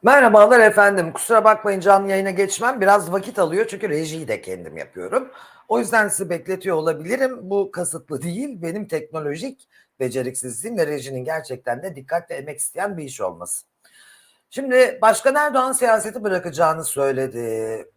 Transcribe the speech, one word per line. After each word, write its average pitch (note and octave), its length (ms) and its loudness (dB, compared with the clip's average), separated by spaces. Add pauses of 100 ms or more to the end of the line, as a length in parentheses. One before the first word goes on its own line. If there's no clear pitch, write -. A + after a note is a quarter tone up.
Merhabalar A#3 540 8
efendim. G3+ 520 6
Kusura A3 320 2
bakmayın G#3+ 360 2
canlı G3 300 4
yayına F#3+ 200 0
geçmem. G3+ 500 -2
Biraz F#3+ 320 4
vakit G3 260 -4
alıyor F#3 300 0
çünkü G3+ 200 -8
rejiyi D#3 400 -6
de G#2+ 120 -4
kendim F2 360 -12
yapıyorum. F#2 540 -6 (380)
O A3 100 0
yüzden G#3+ 300 2
sizi F#3 220 -6
bekletiyor F#3 460 -4
olabilirim. E3+ 680 -2
Bu G3 280 -2
kasıtlı D3+ 520 -8
değil. G3 400 -8
Benim F3+ 260 -8
teknolojik D#3 800 -8 (320)
beceriksizliğim B2+ 800 -6
ve E3 80 2
rejinin C3+ 380 -8
gerçekten C3 580 -6
de F3+ 140 -10
dikkat D#3+ 340 -6
ve E3 40 -10
emek C#3+ 240 -12
isteyen F#3+ 380 -6
bir D#3 80 -10
iş B2+ 160 -12
olması. F2 460 -8 (840)
Şimdi B3+ 520 2
Başkan A3 320 2
Erdoğan C4+ 380 0
siyaseti A3 520 -2
bırakacağını E3 600 -2
söyledi. A#2 1120 -4